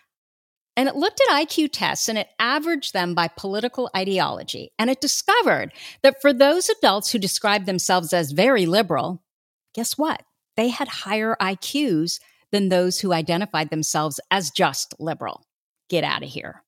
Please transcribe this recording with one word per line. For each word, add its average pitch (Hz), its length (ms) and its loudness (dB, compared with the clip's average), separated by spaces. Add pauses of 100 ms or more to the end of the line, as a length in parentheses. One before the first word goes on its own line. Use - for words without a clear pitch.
(760)
and 262 140 2
it - 80 -6
looked 370 240 0
at 466 120 4
I 294 120 2
Q 302 240 0
tests, - 400 -2
and 220 80 -2
it 208 100 -4 (100)
averaged 294 540 -2
them 175 240 -2
by 170 140 0
political 220 680 -6
ideology. 185 840 -4
And 226 120 2
it 262 100 0
discovered 302 720 2 (300)
that 269 200 4
for 285 120 6
those 285 360 4
adults 214 420 2
who 240 60 0
described 202 480 0
themselves 180 460 0
as 160 220 0
very 202 320 4
liberal, 170 580 0 (500)
guess - 240 -6
what? 302 260 -4 (340)
They 226 100 2
had 262 220 -4
higher 214 500 -2
I 190 160 -2
Qs 180 640 -2 (320)
than 202 160 2
those 180 320 2
who 185 140 0
identified 160 560 -2
themselves 156 500 -2 (120)
as 185 200 0
just - 480 0
liberal. 151 480 -8 (400)
Get 160 160 0
out - 200 -2
of 139 60 -12
here. - 380 -14